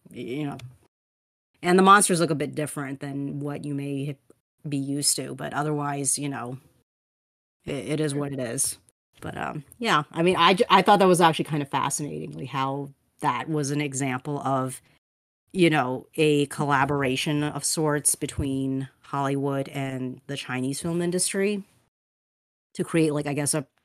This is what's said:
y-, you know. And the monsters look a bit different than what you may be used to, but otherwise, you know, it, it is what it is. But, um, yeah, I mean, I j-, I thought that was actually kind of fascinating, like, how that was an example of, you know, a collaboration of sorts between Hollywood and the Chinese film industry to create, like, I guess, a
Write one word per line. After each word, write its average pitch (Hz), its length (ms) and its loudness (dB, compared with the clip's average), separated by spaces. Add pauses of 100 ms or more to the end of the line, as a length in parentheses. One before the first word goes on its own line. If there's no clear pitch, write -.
(100)
y-, 95 80 -16
you 135 280 -6
know. 135 120 -8 (1040)
And 180 160 6
the 190 40 8
monsters 196 380 8
look 160 100 2
a 160 40 2
bit 135 200 -4
different 139 460 -6
than 139 400 -6
what 143 240 -8
you 143 100 -6
may 139 420 -4 (520)
be 143 100 -2
used 139 380 -2
to, 135 180 -8
but 143 180 -8
otherwise, 143 680 -2
you 143 100 -4
know, 127 300 -8 (1080)
it, - 100 -6
it 143 260 -4
is 151 140 -2
what 143 180 -4
it 135 60 -6
is. 123 400 -4 (420)
But, - 160 -10
um, - 280 -8 (140)
yeah, 190 340 2
I 165 100 -2
mean, 180 140 4
I 175 180 6
j-, 226 160 2
I 190 100 8
thought 202 200 6
that 190 80 8
was 175 120 6
actually 160 260 4
kind 156 160 -2
of 143 60 -6
fascinating, 147 640 -4
like, 147 160 -12
how 139 420 -4 (300)
that 127 280 -2
was 151 220 0
an 147 100 -2
example 139 600 -4
of, 131 400 -2 (720)
you 170 180 6
know, 131 360 0 (100)
a 147 300 4
collaboration 143 960 0
of 147 220 -4
sorts 151 500 0
between 135 760 -4 (120)
Hollywood 139 680 -2
and 135 560 -6
the 139 100 -8
Chinese 135 460 -4
film 170 180 -2
industry 196 640 -2 (1120)
to 185 100 -4
create, 160 300 2
like, 147 120 -2
I 143 60 -4
guess, 143 220 -2
a 151 120 -2 (180)